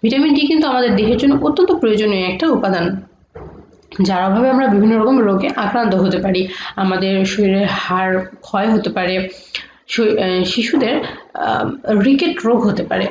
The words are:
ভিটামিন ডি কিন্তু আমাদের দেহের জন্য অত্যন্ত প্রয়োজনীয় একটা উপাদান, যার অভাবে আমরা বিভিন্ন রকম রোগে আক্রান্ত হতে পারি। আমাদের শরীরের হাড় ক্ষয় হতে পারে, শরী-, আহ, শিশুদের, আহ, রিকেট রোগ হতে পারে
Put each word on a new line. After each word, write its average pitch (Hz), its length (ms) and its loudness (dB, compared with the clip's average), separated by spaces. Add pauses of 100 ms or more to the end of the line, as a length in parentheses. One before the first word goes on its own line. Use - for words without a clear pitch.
ভিটামিন 277 320 2
ডি 294 120 0
কিন্তু 311 220 2
আমাদের 247 280 2
দেহের 214 200 2
জন্য 277 180 2
অত্যন্ত 302 380 2
প্রয়োজনীয় 214 500 2
একটা 185 260 -2
উপাদান, 190 520 0 (1000)
যার 190 300 -2
অভাবে 240 180 0
আমরা 262 160 0
বিভিন্ন 220 340 2
রকম 254 180 2
রোগে 196 380 0
আক্রান্ত 214 380 -2
হতে 190 240 0
পারি। 185 300 -2 (280)
আমাদের 190 480 0
শরীরের 196 420 0
হাড় 185 580 -2 (160)
ক্ষয় 208 300 -2
হতে 214 200 2
পারে, 185 380 -2 (600)
শরী-, 214 340 2
আহ, 185 220 0
শিশুদের, 240 560 0 (340)
আহ, - 640 -2
রিকেট 277 460 2
রোগ 233 200 2
হতে 190 160 0
পারে 98 280 -2